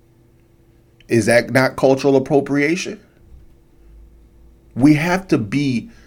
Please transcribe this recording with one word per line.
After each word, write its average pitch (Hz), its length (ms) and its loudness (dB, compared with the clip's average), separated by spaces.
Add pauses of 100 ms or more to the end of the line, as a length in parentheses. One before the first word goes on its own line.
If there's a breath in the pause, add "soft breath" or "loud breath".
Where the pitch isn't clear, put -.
(1080)
Is 113 200 0
that 117 240 0
not 131 260 0
cultural 135 380 2
appropriation? 143 840 -2 (1800)
We 143 200 4
have 180 340 -2
to 160 80 2
be 120 520 -4 (180 soft breath)